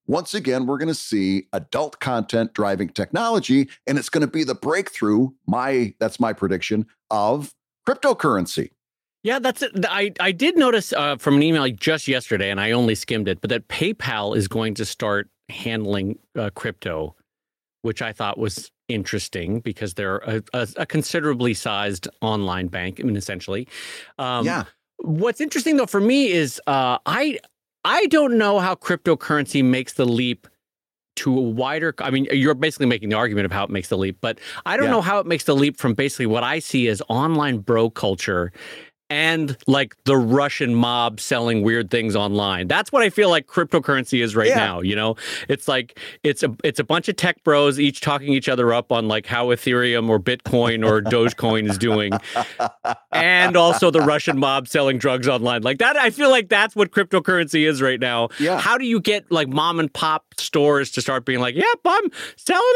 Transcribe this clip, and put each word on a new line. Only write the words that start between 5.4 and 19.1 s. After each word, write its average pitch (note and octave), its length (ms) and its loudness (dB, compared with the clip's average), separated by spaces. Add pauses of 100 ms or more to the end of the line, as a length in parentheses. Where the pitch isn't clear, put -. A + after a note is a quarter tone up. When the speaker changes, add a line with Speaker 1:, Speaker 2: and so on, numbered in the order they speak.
Speaker 1:
My, B2 520 -2
that's A2+ 200 -2
my A#2 120 0
prediction G2+ 540 -2 (240)
of A2 460 0 (340)
cryptocurrency. G3 800 0 (540)
Speaker 2:
Yeah, B3 160 -2
that's B3+ 240 -2
it. A#3+ 100 -6
Th-, F#3+ 160 -2
I, G3+ 300 -2
I F#3 120 2
did C#4+ 280 0
notice, A#3+ 340 2
uh, D3 240 0
from C#3+ 200 2
an C#3+ 40 6
email D#3 300 2
just D#3 360 -2
yesterday, A2 440 -2
and G2 100 -2
I G#2+ 80 0
only A#2 240 2
skimmed G#2+ 340 -4
it, F#2 140 -2
but G#2+ 80 -4
that A#2 180 -2
PayPal A2 680 -4
is G2 100 0
going A2 280 -4
to G#2+ 100 -6
start G2+ 420 -4 (220)
handling, G#2 720 -4 (180)
uh, G#2 160 -4
crypto, D#2+ 600 -8 (640)
which A#2 220 -6
I A2 100 -6
thought G#2 240 -6
was G#2+ 320 -6 (180)
interesting G2 720 -6